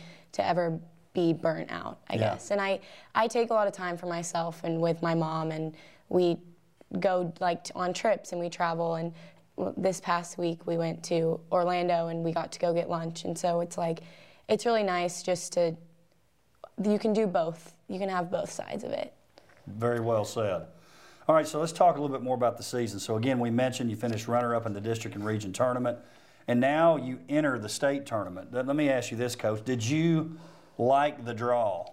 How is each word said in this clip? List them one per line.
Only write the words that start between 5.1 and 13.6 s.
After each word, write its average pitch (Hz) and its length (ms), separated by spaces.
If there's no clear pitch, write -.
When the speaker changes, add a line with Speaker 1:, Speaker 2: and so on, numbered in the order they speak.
Speaker 1:
mom, 160 360
and 160 220
we 175 280
go, 180 400
like, 175 260
t-, - 100
on 180 180
trips 196 380
and 175 100
we 175 80
travel. 165 460
And 165 180
w-, - 200
this 185 220
past 175 380
week 170 300
we 170 100
went 165 280
to 165 340
Orlando 175 560
and 165 160
we 165 80
got 165 220
to - 60
go 175 140
get 170 160
lunch. 165 360
And 170 120
so 170 240